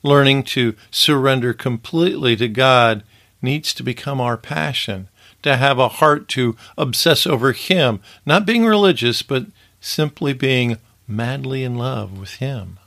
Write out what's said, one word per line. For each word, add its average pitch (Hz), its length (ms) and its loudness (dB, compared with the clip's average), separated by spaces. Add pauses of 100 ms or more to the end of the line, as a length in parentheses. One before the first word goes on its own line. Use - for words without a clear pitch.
Learning 139 400 4
to 120 320 -2 (140)
surrender 131 640 2
completely 135 840 0
to 120 100 -2
God 117 560 4 (380)
needs 143 320 -4
to 127 100 -12
become 131 380 -6
our 120 160 -2
passion, 123 720 -6 (320)
to 139 160 2
have 135 220 2
a 123 100 4 (100)
heart 147 300 2
to 120 260 -2 (220)
obsess 151 500 0
over 131 240 2
Him, 127 480 0 (260)
not 180 200 2
being 226 200 2
religious, 190 560 2
but 131 260 -4 (340)
simply 147 500 -4
being 127 460 0 (320)
madly 131 560 -6
in 123 120 -6
love 110 400 -6
with 95 180 -16
Him. 104 520 -8